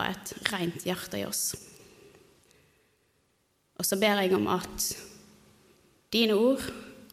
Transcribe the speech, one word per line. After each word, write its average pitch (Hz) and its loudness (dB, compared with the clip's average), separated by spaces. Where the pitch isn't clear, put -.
et - -8
rent 175 -2
hjerte - -4
i 143 -2
oss. - -2
Og 185 -2
så 196 2
ber 202 4
jeg 190 4
om - 2
at - -2
dine 220 6
ord 262 4